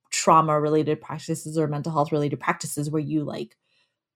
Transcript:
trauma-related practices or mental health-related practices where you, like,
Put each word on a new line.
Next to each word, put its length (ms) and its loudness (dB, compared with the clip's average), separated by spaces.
trauma-related 920 4
practices 560 -8
or 100 0
mental 260 -6
health-related 460 0
practices 520 -6
where 100 -2
you, 240 -4
like, 320 -10